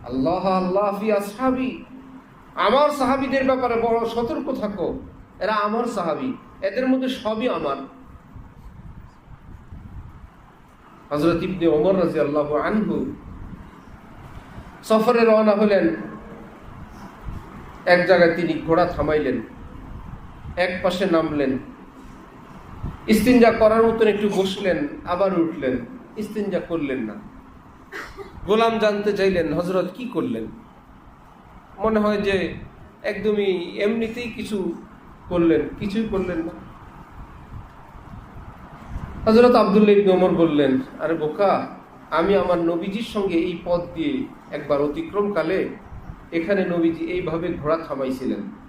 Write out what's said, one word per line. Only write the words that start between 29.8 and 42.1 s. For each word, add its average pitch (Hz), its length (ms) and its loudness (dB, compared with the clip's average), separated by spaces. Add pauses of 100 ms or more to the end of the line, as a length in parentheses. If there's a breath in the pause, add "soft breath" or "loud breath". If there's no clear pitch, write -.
কি 254 120 -12
করলেন?" 117 420 -4 (1300)
মনে 214 220 0
হয় 208 220 2
যে 190 320 0 (500)
একদমই 202 800 0
এমনিতেই 226 500 -2
কিছু 202 420 -4 (560)
করলেন, 170 320 4 (180)
কিছুই 214 320 -2
করলেন 180 260 -2
না। 170 140 -4 (2750)
হযরত 240 240 8
আব্দুল্লাহ 208 400 8
ইবনে 190 180 6
ওমর 180 160 6
বললেন, 147 500 4 (200)
"আরে 156 140 -2
বোকা, 151 540 0 (440)